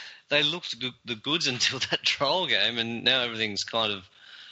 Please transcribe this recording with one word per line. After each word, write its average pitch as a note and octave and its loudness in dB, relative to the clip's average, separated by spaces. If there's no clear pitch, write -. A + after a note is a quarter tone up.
they D3 4
looked D3+ -4
good, B2 -4
the A#2+ -6
goods D3 0
<laughs> - 2
until B2+ 0
that E3+ 0
trial D#3+ 2
game, A2+ 2
and A#2 -2
now B2+ 4
everything's A2 -2
kind A2 0
of F#2+ -6